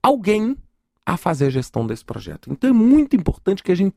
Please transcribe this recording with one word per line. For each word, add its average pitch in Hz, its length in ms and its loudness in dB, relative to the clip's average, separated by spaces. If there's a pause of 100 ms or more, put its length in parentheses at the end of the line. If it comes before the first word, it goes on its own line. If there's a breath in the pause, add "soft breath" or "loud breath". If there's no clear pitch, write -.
alguém 220 540 0 (480)
a 175 100 -4
fazer 156 300 -2
a 139 40 0
gestão 127 380 -4
desse 113 160 -10
projeto. - 480 -14
Então 247 180 -2
é 262 40 4
muito 262 420 4
importante 185 480 -2
que - 80 -2
a 180 40 2
gente 190 220 0